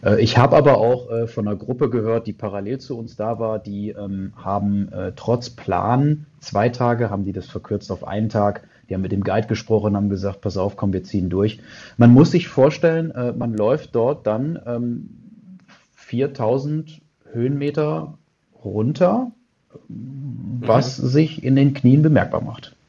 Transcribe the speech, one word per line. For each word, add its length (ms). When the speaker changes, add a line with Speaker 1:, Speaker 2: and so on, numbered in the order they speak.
Speaker 1:
Äh, 180
ich 160
hab 160
aber 240
auch, 340
äh, 160
von 200
einer 100
Gruppe 320
gehört, 380
die 60
parallel 460
zu 180
uns 180
da 240
war, 200
die, 300
ähm, 480
haben, 540
äh, 240
trotz 340
Plan, 760
zwei 300
Tage, 400
haben 160
die 80
das 140
verkürzt 440
auf 160
einen 220
Tag. 380
Die 60
haben 80
mit 100
dem 120
Guide 240
gesprochen, 480
haben 140
gesagt, 320
„Pass 160
auf, 200
komm, 160
wir 100
ziehen 280
durch.“ 280
Man 140
muss 180
sich 180
vorstellen, 640
äh, 220
man 240
läuft 380
dort 320
dann, 400
ähm, 420
viertausend 1040
Höhenmeter 840
runter, 680
was 1080
Speaker 2:
Mhm. 120
Speaker 1:
sich 340
in 120
den 180
Knien 300
bemerkbar 380
macht. 340